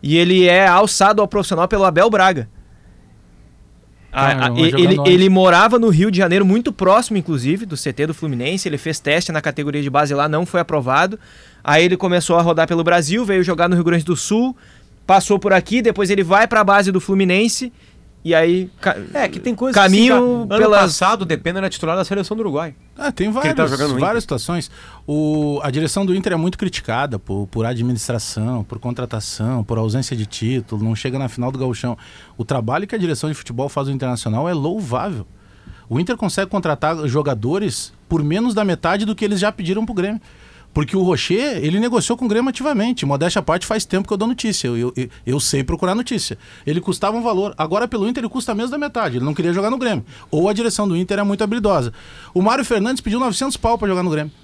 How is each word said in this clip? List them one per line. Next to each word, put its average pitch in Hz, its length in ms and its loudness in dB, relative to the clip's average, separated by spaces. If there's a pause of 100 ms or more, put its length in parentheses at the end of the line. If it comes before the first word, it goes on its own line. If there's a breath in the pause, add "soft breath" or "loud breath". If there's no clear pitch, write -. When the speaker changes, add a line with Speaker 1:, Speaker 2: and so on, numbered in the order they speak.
Speaker 1:
e 147 140 2
ele 180 300 6
é 185 200 6
alçado 202 560 4
ao 202 60 2
profissional 185 400 0
pelo 202 160 2
Abel 180 260 6
Braga. 185 380 2 (1600 soft breath)
A, 135 140 2
Speaker 2:
Ah, 135 40 4 (160)
Speaker 1:
a, - 20 2
Speaker 2:
não, 120 100 -2
Speaker 1:
e-, 160 120 4
Speaker 2:
jogando 180 100 2 (100)
Speaker 1:
ele, 185 100 4
Speaker 2:
onde? 190 100 4
Speaker 1:
ele 185 180 8
morava 190 500 6
no 226 120 4
Rio 185 200 6
de 180 80 2
Janeiro, 190 260 4
muito 220 280 4
próximo, 202 460 2
inclusive, 160 480 -2
do 160 100 -10
C 135 160 -6
T 143 140 -2
do 156 80 -4
Fluminense, 151 540 -4
ele 147 100 -4
fez 156 200 -6
teste 160 340 0
na 156 100 0
categoria 147 400 -4
de 139 80 -4
base 143 240 0
lá, 143 140 0
não 156 180 -2
foi 180 140 -2
aprovado. 156 580 0 (440 soft breath)
Aí 151 220 4
ele 180 120 2
começou 180 400 0
a 170 60 4
rodar 165 240 2
pelo 170 180 -2
Brasil, 175 400 2
veio 196 180 0
jogar 175 260 0
no 185 60 2
Rio 175 100 2
Grande 170 200 2
do 170 120 0
Sul, 240 400 0 (500 soft breath)
passou 196 320 4
por 196 140 2
aqui, 196 300 2
depois 202 280 0
ele 196 120 2
vai 196 240 4
pra 220 160 2
base 196 300 4
do 185 80 2
Fluminense, 196 720 0 (520 soft breath)
e 165 100 0
aí 170 340 2 (120)
ca-, 180 160 -2 (180)
Speaker 3:
É, 277 140 -2
que - 100 -8
tem 247 160 -4
coisa 254 240 -4
Speaker 1:
caminho 208 380 6
Speaker 3:
que 247 40 4
fica, 240 340 0
ano 214 80 2
Speaker 1:
pelas 208 180 6
Speaker 3:
passado, 190 420 2
o - 20 -4
Depena 165 360 -4
era 190 100 -2
titular 165 260 -4
da 190 80 0
seleção 202 320 -4
do 220 40 -6
Uruguai. 156 340 -4 (240)
Speaker 2:
Ah, 285 140 -4
tem 202 180 -2
Speaker 3:
Que 220 80 -4
ele 311 160 0
tá - 80 0
Speaker 2:
vários, 147 80 0
Speaker 3:
jogando 135 200 0
no 131 40 -2
Inter. 139 120 0
Speaker 2:
várias 220 180 -2
situações. - 440 -6 (380 loud breath)
O, 151 560 -2
a 147 80 -2
direção 156 340 -2
do 185 80 0
Inter 190 200 -2
é 170 40 0
muito 170 220 -2
criticada 123 640 -4
por, 101 280 -6
por 113 180 -4
administração, 117 960 -4
por 107 160 -12
contratação, 120 840 -6
por 110 160 -4
ausência 113 380 -2
de 107 100 -4
título, 113 560 -4
não 113 140 -2
chega 131 240 -4
na 131 80 -4
final 123 240 -6
do 131 60 -10
Gauchão. 123 380 -4 (400 loud breath)
O 117 80 -6
trabalho 135 420 -2
que 233 100 -8
a - 20 -4
direção 160 320 -2
de 151 60 -4
futebol 127 320 -8
faz 139 180 -4
no 139 80 -4
Internacional 127 540 -4
é 180 60 -2
louvável. 151 720 -4 (640 soft breath)
O 123 120 -2
Inter 226 160 -2
consegue 196 340 -4
contratar 160 460 -2 (100)
jogadores 143 840 -2 (160)
por 156 160 0
menos 208 300 0
da 208 100 0
metade 190 400 0
do 208 100 -2
que 214 100 -6
eles 202 140 0
já 208 140 0
pediram 202 340 -4
pro 220 80 -8
Grêmio. 202 260 -4 (540 soft breath)
Porque 147 200 -2
o 190 80 2
Rocher, 190 600 0
ele 175 160 0
negociou 240 380 0
com 254 80 -4
o - 20 0
Grêmio 240 220 0
ativamente. 240 560 -2
Modéstia 143 320 -2
à 180 40 -4
parte, 160 220 -2
faz 220 220 -4
tempo 185 200 -2
que - 60 -4
eu 202 60 -4
dou 220 100 -2
notícia. 226 400 -4
Eu, 120 80 -2
eu, 120 180 -2
eu, 127 140 -6 (160 soft breath)
eu 135 160 -2
sei 139 240 -2
procurar 170 300 -2
notícia. 240 420 -4 (300 loud breath)
Ele 160 160 -2
custava 202 340 -2
um 233 60 -4
valor. 202 340 -2
Agora, 190 320 -2
pelo 214 180 -4
Inter, 247 160 -4
ele 233 80 -4
custa 247 240 -6
menos 233 160 -4
da 277 60 -8
metade. 226 400 -4
Ele 123 80 -2
não 151 80 -2
queria 170 220 -2
jogar 196 160 -2
no 262 80 -4
Grêmio. 214 260 -2 (260 loud breath)
Ou 165 200 0
a - 20 0
direção 220 340 -2
do 180 80 0
Inter 185 240 -2
é 208 40 -2
muito 202 200 -2
habilidosa. 202 520 0 (400 loud breath)
O 180 80 2
Mário 240 200 2
Fernandes 233 380 -2
pediu 220 180 -4
novecentos 254 380 -2
pau 233 220 0
pra 208 100 -2
jogar 185 140 0
no 180 80 -2
Grêmio. 151 200 -4 (140)